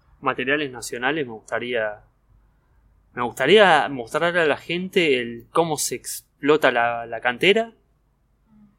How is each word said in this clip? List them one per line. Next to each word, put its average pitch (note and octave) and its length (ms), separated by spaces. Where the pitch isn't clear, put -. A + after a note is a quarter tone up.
materiales C3+ 500
nacionales. B2+ 560
Me A#2 60
gustaría, A2 680
me B2 100
gustaría D3 640
mostrar D3+ 480
a E3 80
la C#3 120
gente E3+ 640
el A#2 320
cómo E3 260
se - 180
explota - 760
la, A#2+ 340
la A2+ 140
cantera F#3 540